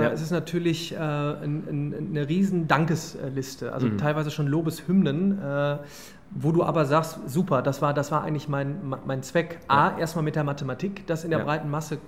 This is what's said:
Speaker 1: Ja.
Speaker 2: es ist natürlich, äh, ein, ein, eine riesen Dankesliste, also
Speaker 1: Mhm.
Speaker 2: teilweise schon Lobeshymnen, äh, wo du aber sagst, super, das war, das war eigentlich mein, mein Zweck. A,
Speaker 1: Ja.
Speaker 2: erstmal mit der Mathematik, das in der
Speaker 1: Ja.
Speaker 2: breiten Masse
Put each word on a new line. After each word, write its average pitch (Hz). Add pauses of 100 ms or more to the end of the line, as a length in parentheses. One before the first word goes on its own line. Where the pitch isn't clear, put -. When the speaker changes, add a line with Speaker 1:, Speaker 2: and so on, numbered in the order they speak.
Speaker 1:
Ja. 120
Speaker 2:
es -
ist 160
natürlich, 170
äh, -
ein, 147
ein, 147
eine 147
riesen 175
Dankesliste, 135
also 131
Speaker 1:
Mhm. 107
Speaker 2:
teilweise 151
schon 147
Lobeshymnen, 165
äh, 143 (560)
wo 143
du 170
aber 156
sagst, 156 (100)
super, 143
das 139
war, 147
das 143
war 151
eigentlich 151
mein, 139 (300)
mein 135
Zweck. 165
A, 151
Speaker 1:
Ja. -
Speaker 2:
erstmal 160
mit 151
der 151
Mathematik, 143
das 165
in 165
der 156
Speaker 1:
Ja. -
Speaker 2:
breiten 151
Masse 156 (120)